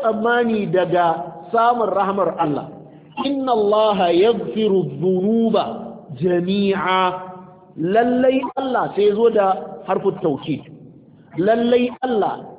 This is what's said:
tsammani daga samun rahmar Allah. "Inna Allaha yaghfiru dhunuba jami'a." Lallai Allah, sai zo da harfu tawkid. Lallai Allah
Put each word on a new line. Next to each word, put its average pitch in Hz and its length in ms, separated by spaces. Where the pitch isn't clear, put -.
tsammani 226 640
daga 170 580
samun 226 360
rahmar 190 500
Allah. 147 300
"Inna 269 280
Allaha 208 580
yaghfiru 196 720
dhunuba 185 960
jami'a." 185 1120
Lallai 247 640
Allah, 240 380
sai 208 180
zo 226 180
da 190 560
harfu 190 260
tawkid. 147 400
Lallai 240 520
Allah 190 560